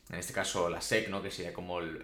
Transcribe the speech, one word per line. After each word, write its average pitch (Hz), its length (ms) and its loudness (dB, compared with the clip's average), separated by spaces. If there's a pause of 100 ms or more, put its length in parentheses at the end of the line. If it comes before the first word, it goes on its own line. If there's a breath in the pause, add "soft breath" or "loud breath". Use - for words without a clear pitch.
en 85 100 -4
este - 140 -6
caso 92 360 4
la 85 120 -2
sec, 110 260 4
¿no? 98 140 0
Que 95 100 -4
sería 87 220 -4
como 90 260 -2
el, 80 240 -4